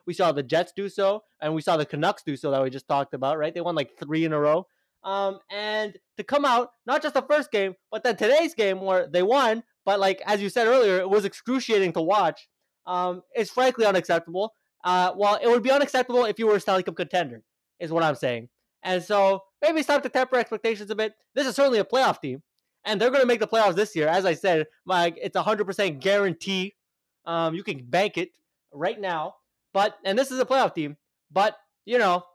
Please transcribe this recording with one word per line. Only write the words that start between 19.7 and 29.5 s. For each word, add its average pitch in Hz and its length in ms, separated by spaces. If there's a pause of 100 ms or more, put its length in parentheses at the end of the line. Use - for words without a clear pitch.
it's 294 80
time 285 160
to 262 60
temper 262 280
expectations 220 540
a 214 60
bit. 214 180 (200)
This 269 120
is 233 80
certainly 269 240
a 196 60
playoff 240 360
team, 135 220 (420)
and 208 160
they're 240 100
gonna 262 160
make 240 140
the 208 80
playoffs 214 280
this 208 180
year. 151 140
As 185 160
I 175 100
said, 160 320 (180)
Mike, 175 360
it's - 160
a 180 60
hundred 208 240
percent 185 340
guarantee. 190 760 (480)
Um, 165 300
you 185 80
can 139 260
bank 180 300
it 175 120 (420)
right 180 280
now. 170 360 (360)